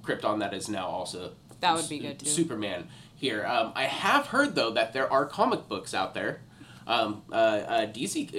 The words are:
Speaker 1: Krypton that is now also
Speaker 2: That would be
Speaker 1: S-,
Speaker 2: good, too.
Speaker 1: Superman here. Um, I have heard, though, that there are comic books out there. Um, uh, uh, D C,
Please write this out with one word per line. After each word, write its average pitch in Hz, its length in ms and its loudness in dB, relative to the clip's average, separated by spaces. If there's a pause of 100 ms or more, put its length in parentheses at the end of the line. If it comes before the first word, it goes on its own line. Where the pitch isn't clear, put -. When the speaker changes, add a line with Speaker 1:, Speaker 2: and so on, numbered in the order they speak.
Speaker 1:
Krypton 107 360 0
that 98 140 -2
is 95 140 -6
now 95 200 -4
also 90 440 -6 (300)
Speaker 2:
That 175 160 4
would 156 100 0
be 151 120 -6
Speaker 1:
S-, - 20 -8
Speaker 2:
good, - 180 -8
too. 139 100 -14
Speaker 1:
Superman 104 600 0 (260)
here. 107 300 -2
Um, 113 280 2
I 131 120 0
have 233 420 2
heard, 277 280 2
though, 117 160 2
that 113 200 2
there - 180 0
are 135 160 4
comic 220 440 0
books 95 240 -4
out 95 200 0
there. 101 280 -4 (460)
Um, 110 340 0 (100)
uh, - 40 -6
uh, 110 500 4
D 117 220 -6
C, 302 200 -4 (120)